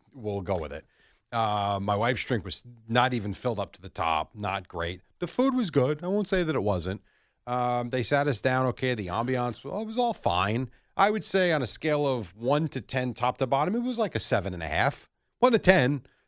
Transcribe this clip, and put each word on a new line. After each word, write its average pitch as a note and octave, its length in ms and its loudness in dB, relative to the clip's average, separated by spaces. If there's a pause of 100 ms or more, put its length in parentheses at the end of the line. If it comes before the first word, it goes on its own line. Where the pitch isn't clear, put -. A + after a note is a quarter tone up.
(140)
we'll G#2+ 260 -6
go F#2+ 160 -2
with D2+ 160 -6
it." D#2 140 -12 (460)
Uh, G#2 500 0
my G#2 120 0
wife's A2+ 300 0
drink G#2+ 220 -2
was - 160 -10 (260)
not B2 240 2
even G#2 220 -4
filled A2 260 -4
up G2 140 -6
to - 80 -20
the F#2 80 -14
top. D#2+ 440 -2
Not G2 340 -6
great. E2+ 340 -6 (160)
The F3 80 -6
food B3+ 280 0
was A#3+ 160 -2
good. C#3+ 320 0
I F3 40 -6
won't G3 220 -2
say F#3 160 2
that D#3 120 0
it A2+ 60 2
wasn't. F#2+ 400 0 (440)
Um, B2 440 -2
they B2+ 120 -2
sat C#3+ 240 2
us C3+ 140 0
down. C3 280 2
Okay, B2+ 260 -2
the G#2 140 -4
ambiance, B2 540 -2
well, F#3 200 -6
it A3 40 -6
was A3 120 -6
all A#3+ 160 0
fine. G#2 560 0 (260)
I G3+ 140 6
would G#3+ 140 -2
say F#3 280 2
on D3+ 80 2
a B2+ 60 0
scale D3 400 0
of A#2+ 280 -2
one C#3 340 2
to C3+ 120 -4
ten, B2+ 320 -2
top B2 260 -2
to C3+ 80 2
bottom, C#3+ 280 0
it A#3+ 80 0
was A#3+ 160 -4
like G#3+ 160 -2
a A2 60 0
seven F#2+ 340 0
and E2+ 80 -6
a D#2+ 40 -4
half. F#2 440 0 (320)
Wasn't B3 140 6
a - 20 2
ten, C#3+ 440 4 (260)